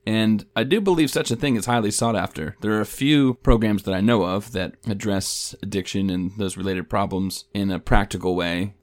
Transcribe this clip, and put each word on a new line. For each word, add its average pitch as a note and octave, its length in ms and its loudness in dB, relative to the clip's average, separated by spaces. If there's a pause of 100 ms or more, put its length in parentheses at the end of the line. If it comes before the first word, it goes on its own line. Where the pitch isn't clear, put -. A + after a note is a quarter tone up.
And A2 400 2 (100)
I A2+ 80 2
do D#3+ 160 2
believe F3 300 2
such D#3 220 -2
a A#2+ 40 0
thing C3 200 0
is G2+ 100 -2
highly A#2 240 2
sought A#2 260 0
after. F2 460 -4
There G#2+ 120 0
are G#2+ 80 2
a G2+ 40 -2
few C3+ 500 2
programs A2 480 4
that F#2+ 120 -2
I F#2 60 0
know A2 220 4
of F#2+ 280 -2
that F#2 240 -4 (120)
address G2 760 -4
addiction G2 480 -2
and F2+ 260 -2
those G2 200 -4
related F#2 300 -4
problems G2 640 -2
in G2 200 -2
a F2+ 80 -2
practical F#2 560 0
way, F2 480 -2